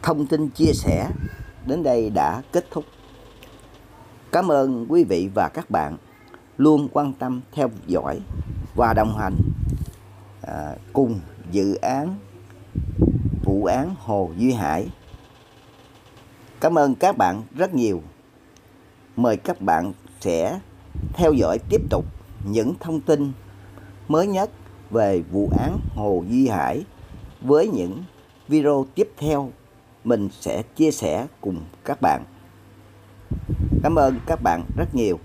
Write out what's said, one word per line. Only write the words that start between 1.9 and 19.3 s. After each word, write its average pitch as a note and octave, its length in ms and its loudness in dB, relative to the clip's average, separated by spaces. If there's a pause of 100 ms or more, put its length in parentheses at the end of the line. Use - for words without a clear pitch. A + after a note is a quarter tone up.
đã F2+ 320 0 (100)
kết F3 180 0
thúc. D#3 140 -6 (1500)
Cảm F3 200 2
ơn C3 360 2
quý D#3+ 160 6
vị F#2+ 300 0
và F#2+ 140 2
các - 220 -10
bạn D2+ 260 -2 (600)
luôn C#3+ 360 6
quan D3 200 0
tâm B2+ 280 -6 (120)
theo C#3 160 0 (180)
dõi D#2+ 340 -2 (540)
và A2+ 180 2
đồng G#2+ 260 0
hành, G2 160 -4 (1080)
à, D2+ 320 -10 (180)
cùng A#2 280 0 (300)
dự G2 240 0
án, D3+ 420 -4 (1300)
vụ G2 200 4
án C3 340 0
Hồ G2 380 -2
Duy A#2+ 160 4
Hải. F#2+ 360 -2 (1700)
Cảm D#3+ 180 4
ơn C#3+ 160 4
các F#3+ 220 2
bạn G2+ 260 2 (120)
rất F3+ 200 -2
nhiều. G#2 280 2 (1120)
Mời A2+ 200 2